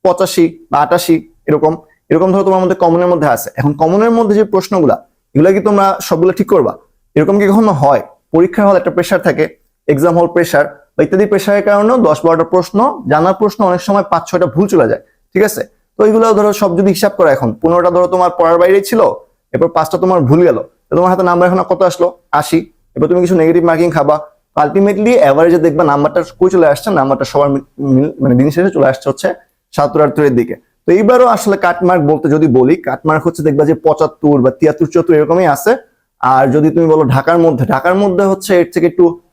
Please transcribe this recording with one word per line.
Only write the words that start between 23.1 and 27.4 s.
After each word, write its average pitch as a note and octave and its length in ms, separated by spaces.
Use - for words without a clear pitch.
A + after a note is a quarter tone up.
কিছু F3+ 140
নেগেটিভ E3 300
মার্কিং E3+ 260
খাবা, D3+ 260
ultimately G3+ 560
অ্যাভারেজে E3 400
দেখবা D#3+ 260
নাম্বারটা D3 360
কই F#3 120
চলে F3+ 160
আসছে, C#3+ 240
নাম্বারটা C#3 340
সবার C#3+ 260